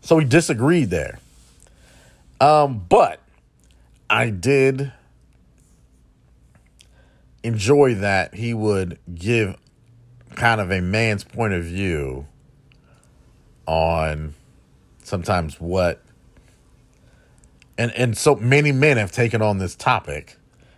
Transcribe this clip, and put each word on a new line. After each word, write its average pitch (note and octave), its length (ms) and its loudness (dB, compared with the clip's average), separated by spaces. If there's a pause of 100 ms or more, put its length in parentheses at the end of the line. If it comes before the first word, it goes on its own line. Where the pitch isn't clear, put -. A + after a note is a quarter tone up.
So - 140 4
we D#3+ 80 4
disagreed C#3 640 2
there. C#2 300 -6 (1200)
Um, C#3 480 4
but A2 320 4 (880)
I A#2 220 0
did C3+ 600 0 (2500)
enjoy A#2+ 520 2
that G2 380 -2
he A#2 220 -6
would G2 420 -2 (160)
give G2 420 -2 (800)
kind A2+ 240 0
of F#2 120 -2
a F#2+ 100 0
man's G#2 420 -2
point A2 300 -6
of F2 100 -4
view D#2+ 640 -6 (1400)
on D#2+ 680 -2 (680)
sometimes F2 580 -4
what, F2 400 -2 (1800)
and, A#2 140 -2
and A#2 260 -2
so D3 180 4
many C#3 360 2
men C#3 260 4
have G2+ 140 -2
taken A2+ 320 -2
on G#2 160 0
this F2+ 160 -6
topic, E2+ 640 -4 (400)